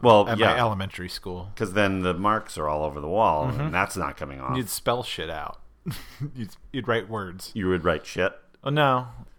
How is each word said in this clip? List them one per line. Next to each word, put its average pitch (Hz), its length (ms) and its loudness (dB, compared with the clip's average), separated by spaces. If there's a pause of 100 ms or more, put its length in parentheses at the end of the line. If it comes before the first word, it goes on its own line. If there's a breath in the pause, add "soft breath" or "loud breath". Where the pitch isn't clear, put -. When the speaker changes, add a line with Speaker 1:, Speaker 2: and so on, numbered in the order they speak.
Speaker 1:
Well, 107 240 8
Speaker 2:
at 113 100 0
Speaker 1:
yeah. 110 160 4
Speaker 2:
my - 60 0
elementary 95 500 -2
school. 90 460 -10
Speaker 1:
'Cause 98 180 -4
then 95 280 2
the 90 120 2
marks 104 440 0
are 78 100 -2
all 76 160 0
over 73 160 -4
the 73 100 -6
wall, 85 380 4
Speaker 2:
Mm-hmm. - 140 -2
Speaker 1:
and 76 120 -4
that's 95 240 0
not 73 200 -4
coming 69 240 -10
off. 65 160 -4
Speaker 2:
You'd 120 120 -4
spell 123 340 -2
shit 82 260 -8
out. 76 300 -8 (260)
<laughs> - 500 -10
You'd, 113 200 -10 (160)
you'd 123 160 -6
write 113 220 0
words. 95 440 -8
Speaker 1:
You 98 140 0
would 90 160 2
write 80 220 2
shit? 95 260 0 (320)
Speaker 2:
Oh, 135 60 -4
no. 135 380 2 (320)